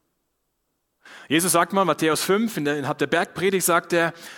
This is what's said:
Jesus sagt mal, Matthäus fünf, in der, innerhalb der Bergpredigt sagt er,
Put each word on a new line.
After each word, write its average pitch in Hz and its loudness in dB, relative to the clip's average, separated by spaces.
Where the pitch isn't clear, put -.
Jesus 165 2
sagt 170 2
mal, 196 2
Matthäus 156 0
fünf, 214 0
in 151 -4
der, 147 -2
innerhalb 143 -4
der 143 0
Bergpredigt 175 -2
sagt 175 0
er, 165 0